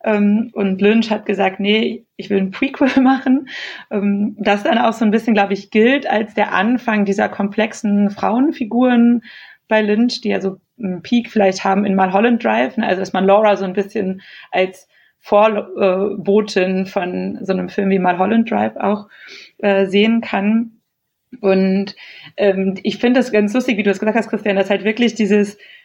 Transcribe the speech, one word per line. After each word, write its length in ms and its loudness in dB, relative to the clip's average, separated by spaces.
ähm, 500 2
und 260 -2
Lynch 300 2
hat 160 -4
gesagt, 340 -2
"Nee, 460 -2
ich 140 -14
will 80 0
ein 120 -2
Prequel 400 0
<laughs> 120 2
machen." 460 2
Ähm, 480 -2
das 240 0
dann 160 0
auch 140 0
so 120 -4
ein 60 2
bisschen, 240 0
glaub 160 0
ich, 200 -6
gilt 380 2
als 260 -2
der 180 -2
Anfang 520 0
dieser 240 0
komplexen 840 -2
Frauenfiguren 1120 2
bei 140 2
Lynch, 380 0
die 100 -2
ja 100 -2
so 160 -4
einen 200 -6
Peak 280 -2
vielleicht 340 0
haben 200 0
in 100 0
Mulholland 480 2
Drive, 340 0
ne? 100 -2
Also, 140 -2
dass 120 -6
man 120 0
Laura 320 4
so 80 -6
ein 80 -6
bisschen 500 -4
als 380 -4
Vorbotin 1700 0
von 560 -6
so 100 -4
einem 160 -2
Film 220 -2
wie 80 2
Mulholland 520 2
Drive 260 -2
auch, 320 -2
äh, 280 2
sehen 360 2
kann. 580 -2
Und, 540 2
ähm, 460 0
ich 160 -4
finde 220 2
das 100 -2
ganz 240 2
lustig, 220 0
wie 60 -2
du 80 2
es 100 -4
gesagt 160 -2
hast, 140 -2
Christian, 260 -2
dass 140 0
halt 140 0
wirklich 300 0
dieses, 440 0